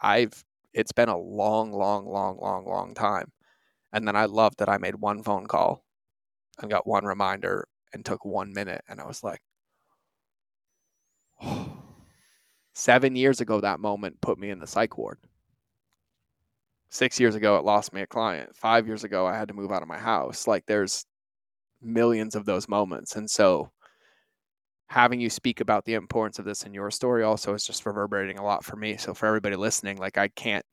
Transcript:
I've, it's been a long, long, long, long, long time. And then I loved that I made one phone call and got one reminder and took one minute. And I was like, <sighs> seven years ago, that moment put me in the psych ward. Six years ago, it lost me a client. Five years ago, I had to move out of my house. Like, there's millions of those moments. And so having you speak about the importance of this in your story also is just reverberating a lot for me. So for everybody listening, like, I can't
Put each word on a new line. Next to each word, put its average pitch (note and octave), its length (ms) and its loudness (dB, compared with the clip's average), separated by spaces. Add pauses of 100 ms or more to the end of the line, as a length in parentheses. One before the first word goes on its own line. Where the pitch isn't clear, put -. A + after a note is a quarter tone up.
I've, G#2+ 420 2 (300)
it's A2 180 0
been A#2 160 4
a G2+ 100 0
long, G#2 540 0
long, G2+ 340 0
long, F#2+ 320 -4
long, F#2+ 280 -4
long F#2+ 280 -4
time. G#2 380 -2 (600)
And G#2+ 140 -2
then G#2 100 0
I G#2+ 100 4
loved G#2+ 320 4
that G2+ 100 0
I G2+ 100 2
made G2 180 -4
one G#2 260 -2
phone G#2 240 -2
call - 380 0 (760)
and G#2+ 100 -10
got G#2 160 -2
one G2+ 180 0
reminder G2 640 -2 (240)
and A2 120 -14
took - 200 -6
one G2 280 -6
minute. G2 360 -6
And - 120 -14
I C#2+ 60 -12
was - 180 -14
like, G2 160 -8 (2000)
<sighs> - 80 -10 (1300)
seven B2+ 420 4
years C3 240 4
ago, A2 200 0
that G2 200 0
moment G2+ 400 -6
put - 180 -2
me G2+ 120 -8
in G2 80 -10
the E2 80 -14
psych A2 320 -2
ward. G#1+ 200 -8 (1700)
Six - 300 0
years A#2 140 6
ago, G#2 240 4
it D2 60 0
lost G#2 280 4
me F#2+ 80 -8
a F#2+ 60 -6
client. F#2+ 500 -4
Five A2+ 300 4
years A2 180 -8
ago, F#2+ 220 0
I F2+ 100 0
had G#2+ 120 -4
to G2+ 60 -12
move G2+ 180 -6
out F#2 100 -2
of D#2 60 -14
my F2 100 -10
house. G#2 480 0
Like, G#2 200 2
there's G2+ 380 2 (760)
millions A2+ 520 2
of G#2 120 -4
those F#2+ 220 0
moments. G2+ 460 -2
And G#2+ 160 -6
so F2+ 400 4 (1160)
having B2 320 4
you A#2+ 80 0
speak - 320 -2
about G#2+ 240 2
the A2+ 100 -4
importance A2 440 -2
of F#2+ 80 -10
this G2+ 160 -8
in G#2 100 -14
your G2 180 -8
story B2 320 2
also G#2+ 300 0
is G#2 140 -4
just - 180 -8
reverberating G2+ 540 -2
a G2 60 -10
lot G#2 200 0
for - 120 -10
me. G#2+ 200 -4
So - 160 -8
for A2 140 -2
everybody G#2 280 2
listening, G2 440 -2
like, F#2+ 180 -4
I G2+ 120 2
can't G2+ 440 -4